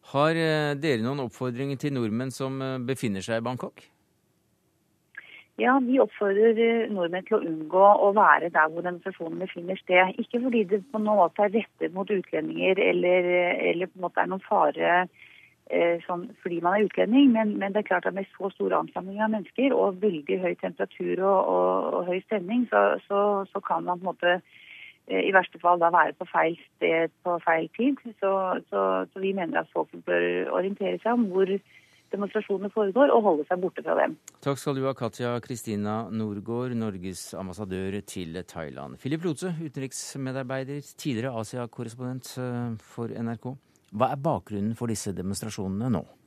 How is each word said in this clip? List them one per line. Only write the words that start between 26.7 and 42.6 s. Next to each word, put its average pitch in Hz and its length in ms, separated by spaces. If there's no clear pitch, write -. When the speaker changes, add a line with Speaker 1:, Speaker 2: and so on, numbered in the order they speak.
Speaker 2:
sted 165 360
på 175 200
feil 165 320
tid. 262 200
Så, 196 120
så, 190 420
så 196 80
vi 196 140
mener 170 280
at 156 120
folk 160 160
bør - 460
orientere 185 520
seg 226 100
om 240 180
hvor 190 160
demonstrasjonene 202 600
foregår, 220 400
og 226 120
holde 156 240
seg 180 120
borte 180 240
fra 165 120
dem. 156 220
Speaker 1:
Takk 139 160
skal 143 180
du 135 100
ha, 135 80
Katja 120 500
Kristina 107 680
Nordgård, 110 640
Norges 95 580
ambassadør 95 720
til 87 380
Thailand. 69 560
Philip 160 240
Lotse, 180 280
utenriksmedarbeider, 135 1300
tidligere 127 440
Asia-korrespondent, 123 960
eh, 120 420